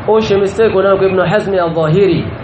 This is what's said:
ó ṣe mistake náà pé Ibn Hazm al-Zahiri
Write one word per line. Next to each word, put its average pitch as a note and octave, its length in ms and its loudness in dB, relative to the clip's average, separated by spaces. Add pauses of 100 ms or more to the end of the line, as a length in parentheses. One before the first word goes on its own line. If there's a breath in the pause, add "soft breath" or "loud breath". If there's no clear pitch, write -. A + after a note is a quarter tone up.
ó G#3+ 160 2
ṣe A3 180 0
mistake G3 380 0
náà F#3+ 220 2
pé F#3 80 0
Ibn F#3 140 0
Hazm G3 340 0
al-Zahiri E3+ 680 0 (220)